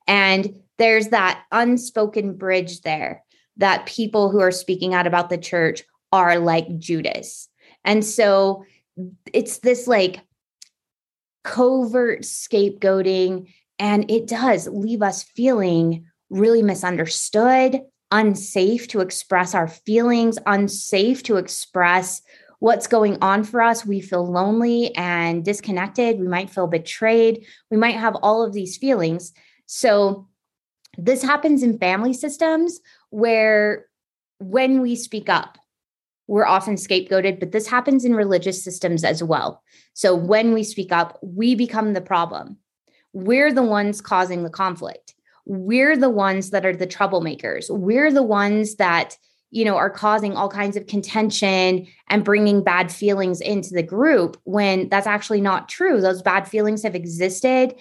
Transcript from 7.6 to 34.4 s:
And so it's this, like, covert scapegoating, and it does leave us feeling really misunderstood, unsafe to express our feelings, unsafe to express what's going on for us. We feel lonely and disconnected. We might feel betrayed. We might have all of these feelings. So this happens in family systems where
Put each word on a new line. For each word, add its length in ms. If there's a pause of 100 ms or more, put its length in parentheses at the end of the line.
And 200
so 600 (680)
it's 260
this, 280
like, 340 (1200)
covert 800
scapegoating, 1200 (320)
and 320
it 160
does 420
leave 340
us 200
feeling 840 (240)
really 320
misunderstood, 1200 (320)
unsafe 720
to 120
express 540
our 120
feelings, 800
unsafe 800
to 160
express 840 (380)
what's 280
going 360
on 200
for 200
us. 240
We 160
feel 280
lonely 640
and 480
disconnected. 800
We 80
might 220
feel 160
betrayed. 800 (240)
We 80
might 180
have 200
all 280
of 80
these 240
feelings. 560 (320)
So 640 (720)
this 240
happens 400
in 160
family 340
systems 680 (280)
where 800 (540)